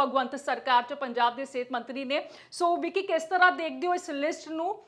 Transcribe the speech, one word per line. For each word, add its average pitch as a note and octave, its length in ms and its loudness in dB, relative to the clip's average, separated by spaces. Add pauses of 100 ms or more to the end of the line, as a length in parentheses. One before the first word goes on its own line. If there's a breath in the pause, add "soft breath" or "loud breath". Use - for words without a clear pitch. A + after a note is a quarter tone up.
ਭਗਵੰਤ C4 360 2
ਸਰਕਾਰ B3 460 2
'ਚ B3 120 -8
ਪੰਜਾਬ A#3+ 420 0
ਦੇ C4+ 80 -6
ਸਿਹਤ B3 280 -6
ਮੰਤਰੀ B3 320 -6
ਨੇ। C#4+ 240 -2 (220 loud breath)
ਸੋ F4 260 2
ਵਿੱਕੀ, E4+ 260 -2
ਕਿਸ E4 200 0
ਤਰ੍ਹਾਂ F4+ 300 6
ਦੇਖਦੇ D#4+ 340 -4
ਹੋ F4+ 80 2
ਇਸ F4 160 -4
ਲਿਸਟ D4+ 380 -4
ਨੂੰ? E4 400 -4